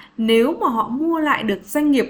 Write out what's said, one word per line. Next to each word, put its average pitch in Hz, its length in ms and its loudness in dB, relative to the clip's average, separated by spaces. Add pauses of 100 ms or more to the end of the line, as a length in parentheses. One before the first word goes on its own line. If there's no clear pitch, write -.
(160)
nếu 226 440 2
mà 370 80 0
họ 226 200 -2
mua 320 300 -2
lại 302 240 0
được 202 220 -4
doanh 302 260 0
nghiệp 254 200 2